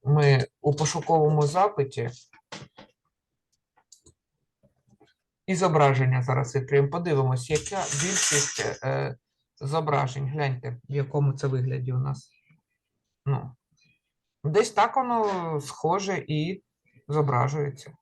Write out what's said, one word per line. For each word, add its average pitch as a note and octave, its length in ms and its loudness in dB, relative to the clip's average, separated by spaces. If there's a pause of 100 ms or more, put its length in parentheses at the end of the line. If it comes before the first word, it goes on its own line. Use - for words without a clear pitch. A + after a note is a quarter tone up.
ми C#3 440 4 (140)
у D3 140 0
пошуковому D#3 680 2
запиті C#3+ 680 0 (3250)
і F#3+ 100 0
зображення C3+ 680 4
зараз C3 340 -2
відкриємо. C#3 320 2
Подивимось, C#3+ 640 -2
яка D#3 320 -2
більшість, C#3+ 1000 -2
е, C3+ 320 -4 (440)
зображень. C#3 680 -2
Гляньте, C3+ 420 -4 (180)
в C#3 40 -8
якому C#3 400 0
це C#3 140 -4
вигляді C3 460 -2
у B2+ 60 0
нас. C3+ 320 -4 (960)
Ну, C3+ 300 -4 (880)
десь F#3 260 4
так C#4+ 260 2
воно G3+ 640 0
схоже F#3+ 680 -2
і D#3 340 -2 (460)
зображується. C#3 920 -2